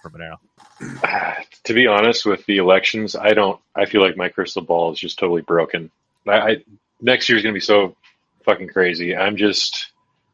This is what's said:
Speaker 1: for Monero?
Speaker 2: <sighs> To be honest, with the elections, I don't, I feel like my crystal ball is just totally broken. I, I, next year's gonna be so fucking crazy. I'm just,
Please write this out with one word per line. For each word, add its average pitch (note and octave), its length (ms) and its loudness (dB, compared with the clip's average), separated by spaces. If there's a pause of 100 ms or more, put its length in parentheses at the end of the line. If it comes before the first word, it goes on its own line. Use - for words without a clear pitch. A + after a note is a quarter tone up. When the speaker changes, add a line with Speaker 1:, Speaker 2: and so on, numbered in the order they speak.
Speaker 1:
for E2 80 -18
Monero? - 1300 -10
Speaker 2:
<sighs> - 0 - (200)
To A2+ 100 -2
be B2 120 4
honest, A2 400 2
with G2 200 -2
the G2+ 100 0
elections, F#2+ 580 2
I G#2+ 200 2
don't, G2 260 0 (160)
I G2 80 0
feel G2+ 180 2
like F2+ 140 2
my F#2 120 -4
crystal F2+ 340 -6
ball E2+ 300 0
is D#2 60 -12
just - 220 -12
totally F2 220 0
broken. E2 500 -2 (340)
I, G2+ 60 0
I, A2+ 240 2 (440)
next A#2+ 280 0
year's A2+ 160 2
gonna A2 80 -2
be F#2+ 80 -6
so G2+ 340 2 (500)
fucking F#2 260 0
crazy. F2 440 0
I'm G2 220 -2
just, - 560 -2 (420)